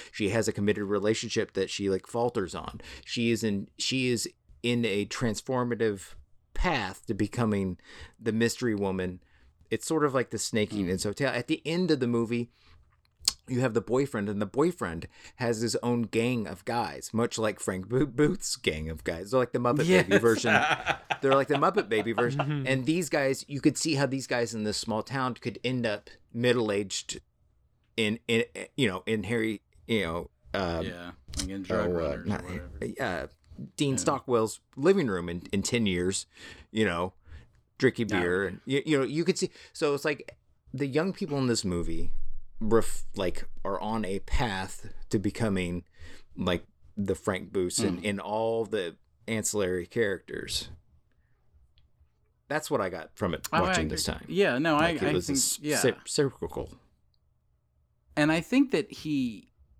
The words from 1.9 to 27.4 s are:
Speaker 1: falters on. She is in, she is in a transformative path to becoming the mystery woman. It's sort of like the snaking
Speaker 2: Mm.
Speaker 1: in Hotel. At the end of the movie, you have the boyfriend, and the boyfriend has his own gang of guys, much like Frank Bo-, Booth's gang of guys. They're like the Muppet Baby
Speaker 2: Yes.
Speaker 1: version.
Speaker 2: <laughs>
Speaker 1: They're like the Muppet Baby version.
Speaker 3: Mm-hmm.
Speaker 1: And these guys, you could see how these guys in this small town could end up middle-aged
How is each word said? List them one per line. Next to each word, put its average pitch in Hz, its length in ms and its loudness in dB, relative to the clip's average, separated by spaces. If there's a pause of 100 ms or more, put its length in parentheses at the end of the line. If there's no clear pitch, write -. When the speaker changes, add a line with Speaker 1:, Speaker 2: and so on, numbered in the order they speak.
Speaker 1:
falters 117 480 -2
on. - 240 -10 (260)
She 117 260 0
is 113 120 0
in, 101 240 0 (100)
she 127 320 0
is 117 200 0 (320)
in 120 240 2
a 101 200 0
transformative 113 1080 -2 (400)
path 123 540 0
to 110 60 -2
becoming 101 640 0 (420)
the 110 120 -4
mystery 113 440 2
woman. 95 460 -2 (480)
It's - 180 -4
sort 156 180 2
of 135 80 2
like 127 160 0
the 117 80 -6
snaking 104 480 0
Speaker 2:
Mm. 85 60 0
Speaker 1:
in 95 80 0
Hotel. 120 340 -2
At 190 140 -4
the 156 180 -2
end 170 260 0
of 143 80 4
the 123 80 2
movie, 120 440 0 (960)
you 123 100 0
have 123 140 2
the 113 80 2
boyfriend, 117 480 0
and 101 120 -2
the 107 40 -2
boyfriend 98 600 -2 (280)
has 117 240 0
his 113 180 0
own 120 260 0
gang 110 440 0
of 92 160 -12
guys, 104 500 -4
much 117 240 0
like 107 220 0
Frank 95 300 -4
Bo-, 131 160 2
Booth's 147 500 0
gang 78 340 -2
of 80 140 -8
guys. 90 280 -6
They're 131 80 4
like 123 120 0
the 127 80 -2
Muppet 123 200 2
Baby 180 320 4
Speaker 2:
Yes. 202 100 6
Speaker 1:
version. 160 320 4
Speaker 2:
<laughs> - 680 0
Speaker 1:
They're 135 140 6
like 135 140 4
the 139 60 4
Muppet 175 340 2
Baby 110 240 2
version. 123 260 0
Speaker 3:
Mm-hmm. 139 280 -2
Speaker 1:
And 131 180 2
these 160 240 0
guys, 135 400 0
you 143 100 -6
could 143 180 4
see 156 180 0
how 139 100 2
these 131 220 -2
guys 120 260 0
in 110 100 -4
this 107 140 0
small 110 260 -2
town 127 320 -2
could - 280 -8
end 123 220 0
up 104 240 -4 (240)
middle-aged 113 840 0 (800)